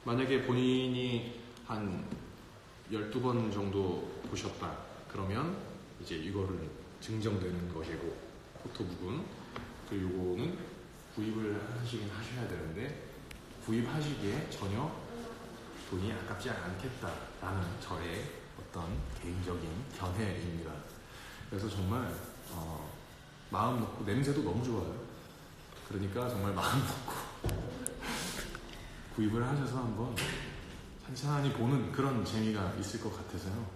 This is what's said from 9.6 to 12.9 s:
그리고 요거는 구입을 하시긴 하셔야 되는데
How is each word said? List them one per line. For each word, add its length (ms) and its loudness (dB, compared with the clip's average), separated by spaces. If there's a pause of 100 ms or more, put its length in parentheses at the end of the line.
그리고 220 2
요거는 480 2 (560)
구입을 460 2 (200)
하시긴 300 0
하셔야 380 -4
되는데 540 -4 (600)